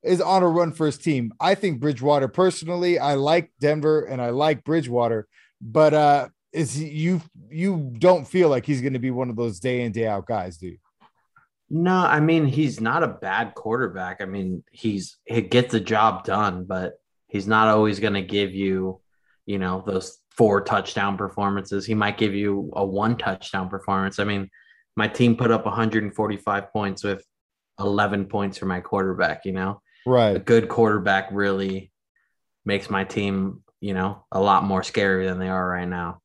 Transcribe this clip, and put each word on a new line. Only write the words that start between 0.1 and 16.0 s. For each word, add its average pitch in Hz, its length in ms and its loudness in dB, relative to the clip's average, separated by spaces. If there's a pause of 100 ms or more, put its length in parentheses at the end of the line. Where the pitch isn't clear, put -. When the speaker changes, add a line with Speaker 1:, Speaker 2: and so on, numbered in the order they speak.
Speaker 1:
on 180 220 4
a 180 40 4
run 170 240 2
for 160 140 -2
his 147 120 -2
team. 127 420 -2
I 180 160 2
think 180 260 -2
Bridgewater 139 480 2
personally, 175 720 0
I 143 160 0
like 156 440 2
Denver 151 440 2
and 127 180 -6
I 120 80 -2
like 143 340 0
Bridgewater, 120 640 0 (340)
but, 147 320 4
uh, 143 340 4 (260)
is 147 200 -2
he, 151 160 -6
you, 160 320 -2 (280)
you 156 480 -4
don't 165 300 4
feel 180 220 4
like 131 160 0
he's 139 160 -2
gonna 131 180 -2
be 127 120 -4
one 127 180 -4
of 113 60 -8
those 113 240 -4
day 123 220 -2
in, 117 100 -4
day 113 160 -2
out 101 180 -2
guys, 92 320 -6
do 90 100 -14
you? 87 100 -14 (920)
Speaker 2:
No, 175 260 2
I 156 220 4
mean, 160 280 4
he's 135 340 0
not 131 220 0
a 139 40 0
bad 98 460 -4
quarterback. 95 680 -6
I 98 40 -8
mean, 92 460 -6
he's, 101 540 -6
he 117 160 0
gets 120 300 2
the 113 80 2
job 107 440 2